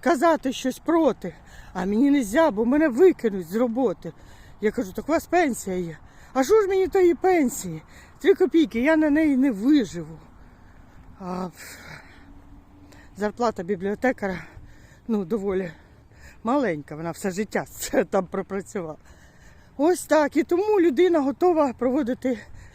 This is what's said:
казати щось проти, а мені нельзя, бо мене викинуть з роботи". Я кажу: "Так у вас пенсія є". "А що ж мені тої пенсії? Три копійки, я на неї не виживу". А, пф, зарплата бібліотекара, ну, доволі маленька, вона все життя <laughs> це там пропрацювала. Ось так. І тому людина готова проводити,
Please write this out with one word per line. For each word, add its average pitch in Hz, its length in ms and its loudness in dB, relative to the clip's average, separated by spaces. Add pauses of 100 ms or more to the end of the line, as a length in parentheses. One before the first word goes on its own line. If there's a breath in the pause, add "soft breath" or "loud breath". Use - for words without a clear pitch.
казати 269 520 2
щось - 260 -6
проти, 302 560 0 (380 loud breath)
а 185 140 -6
мені 226 240 2
нельзя, 285 400 2
бо 214 140 -2
мене 302 240 2
викинуть 226 600 2
з 180 60 -8
роботи". 226 580 -2 (480 soft breath)
Я 214 100 0
кажу: 190 220 -6
"Так - 160 -12
у 294 40 0
вас 320 140 -2
пенсія 269 500 0
є". 170 220 -8 (340 soft breath)
"А 262 120 2
що 427 160 4
ж 392 80 0
мені 381 200 2
тої 349 260 4
пенсії? 247 680 -2 (360 loud breath)
Три 359 160 4
копійки, 277 460 2
я 311 160 2
на 311 140 2
неї 294 260 2
не 269 140 2
виживу". 190 680 0 (1000 soft breath)
А, 180 300 -8
пф, - 280 -18 (1400 loud breath)
зарплата 208 460 -4
бібліотекара, 196 840 -4 (640 loud breath)
ну, 208 160 -2
доволі 190 480 -4 (720 soft breath)
маленька, 208 520 -2
вона 165 140 -8
все 190 200 -6
життя 190 360 -4
<laughs> - 40 -20
це - 340 -2
там 185 220 -2
пропрацювала. 190 680 -8 (800 soft breath)
Ось 320 280 0
так. 294 320 2
І 302 60 2
тому 403 380 0
людина 339 400 2
готова 294 520 2
проводити, 254 680 -2 (360 soft breath)